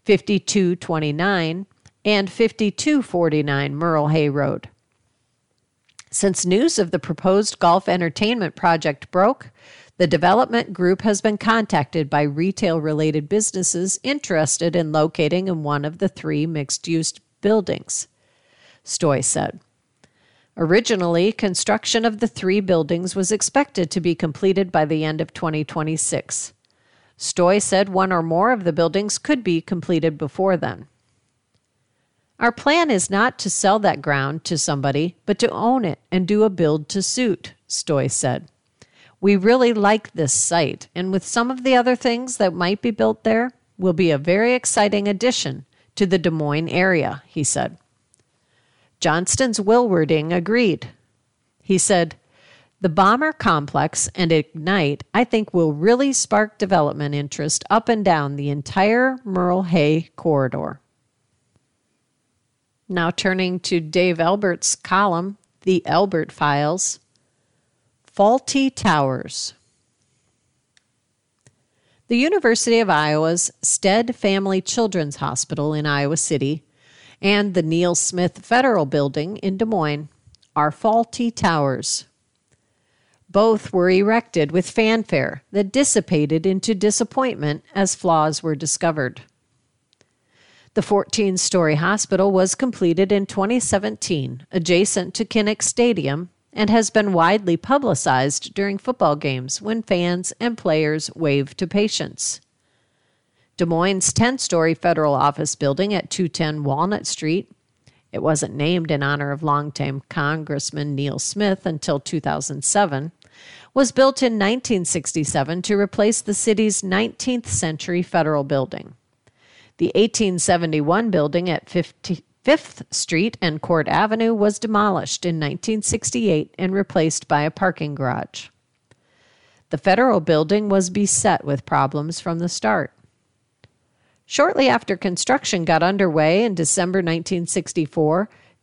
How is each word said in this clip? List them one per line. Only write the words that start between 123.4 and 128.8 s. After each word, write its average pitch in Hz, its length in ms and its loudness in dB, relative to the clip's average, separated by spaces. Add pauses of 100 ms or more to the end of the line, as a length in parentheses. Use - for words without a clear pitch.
and 156 220 -2
Court 160 240 0
Avenue 220 480 0
was 208 240 0
demolished 208 640 -2
in 165 140 -2
nineteen 202 440 -4
sixty-eight 214 760 -2
and 185 140 -2
replaced 185 560 -2
by 147 140 2
a 156 100 -2
parking 160 420 -4
garage. - 540 -6 (1200)